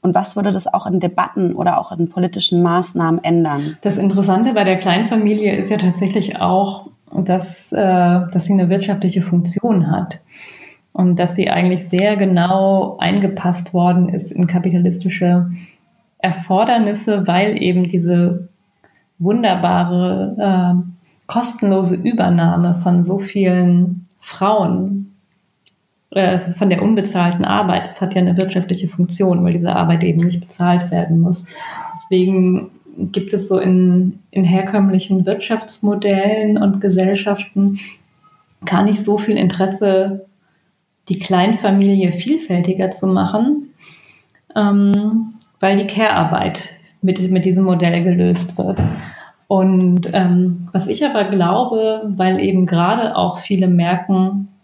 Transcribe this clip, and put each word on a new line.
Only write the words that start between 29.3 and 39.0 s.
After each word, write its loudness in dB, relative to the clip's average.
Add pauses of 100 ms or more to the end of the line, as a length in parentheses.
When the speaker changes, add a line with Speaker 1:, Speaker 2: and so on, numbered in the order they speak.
Speaker 2:
weil 2
diese 0
Arbeit 2
eben 2
nicht 0
bezahlt -2
werden 0
muss. 0 (480)
Deswegen 0 (420)
gibt -6
es -4
so 2
in, 2 (140)
in 0
herkömmlichen 2
Wirtschaftsmodellen 0
und 2
Gesellschaften 0 (880)
gar 0
nicht 2